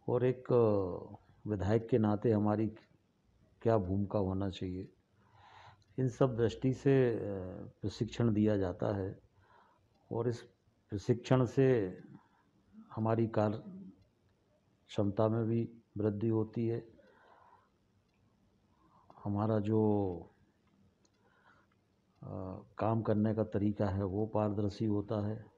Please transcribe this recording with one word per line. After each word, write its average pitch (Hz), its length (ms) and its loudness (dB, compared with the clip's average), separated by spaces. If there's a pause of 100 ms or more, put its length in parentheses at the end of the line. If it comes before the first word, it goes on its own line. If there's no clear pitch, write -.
और 123 160 2
एक 127 180 0 (1040)
विधायक 104 420 0
के 127 80 2
नाते 107 340 2
हमारी 107 360 2 (920)
क्या 113 160 4
भूमिका 98 420 0
होना 95 300 0
चाहिए, 92 400 -8 (1080)
इन 127 100 2
सब 127 280 2
दृष्टि 117 360 0
से, 131 420 4
अ, 104 40 -4 (600)
प्रशिक्षण 113 520 0
दिया 107 240 4
जाता 98 400 0
है। 98 220 -6 (920)
और 117 180 -2
इस 120 120 -4 (480)
प्रशिक्षण 120 560 2
से 117 520 2 (1000)
हमारी 113 320 2
कार्य 107 360 0 (1200)
क्षमता 104 420 0
में 113 160 -2
भी 117 240 -2 (280)
वृद्धि 104 300 0
होती 110 400 -2
है, 117 200 -6 (2250)
हमारा 107 360 0
जो, 110 220 2 (2500)
अ, 95 360 -10 (180)
काम 113 240 2
करने 107 340 2
का 110 80 0
तरीका 104 420 0
है 98 180 0
वो 101 220 -2
पारदर्शी 107 600 -2
होता 104 420 -2
है। 110 180 -8 (120)